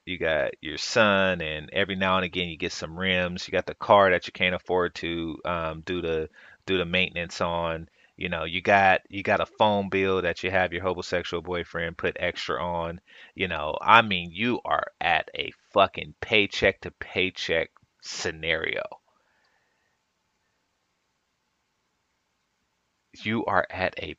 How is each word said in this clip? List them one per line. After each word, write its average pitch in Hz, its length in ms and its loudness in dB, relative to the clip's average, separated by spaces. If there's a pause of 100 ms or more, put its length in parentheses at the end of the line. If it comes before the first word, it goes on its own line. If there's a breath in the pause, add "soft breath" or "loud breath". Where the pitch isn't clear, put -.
you 90 120 -8
got 78 340 0 (100)
your 76 160 -8
son, 98 640 4
and 78 300 -6
every 95 240 0
now 95 220 2
and 92 80 0
again 87 240 -2
you 80 80 -10
get 85 160 -4
some 80 260 -10
rims. 90 480 0
You - 60 -8
got 90 120 0
the - 100 -8
car 101 360 6
that 87 160 0
you - 60 -12
can't 92 220 0
afford 87 400 0
to, 82 500 -6
um, 85 360 -4
do 90 200 -4
the, 80 280 -2 (360 loud breath)
do 95 120 0
the 90 80 2
maintenance 85 560 -2
on. 85 480 -2 (280 soft breath)
You 90 120 -6
know, 82 160 -4
you 85 160 -6
got, 98 480 6
you 98 140 -10
got 98 180 2
a 82 40 0
phone 104 440 2
bill 95 320 2
that 87 220 -2
you 92 80 -2
have 92 220 2
your 85 100 -6
homosexual 87 580 -4
boyfriend 85 560 -6
put 87 220 -4
extra 85 420 -4
on. 85 400 -4 (320 loud breath)
You 95 160 -2
know, 76 320 -4
I 110 200 8
mean, 90 300 -2
you 107 340 -2
are 76 220 0 (140)
at 85 340 2
a - 160 -6 (220)
fucking 85 480 2
paycheck 101 600 2
to 87 100 -10
paycheck - 800 -2 (320)
scenario. - 840 -4 (4000)
You 110 220 -2
are 95 240 2
at 92 280 -4
a 87 220 -10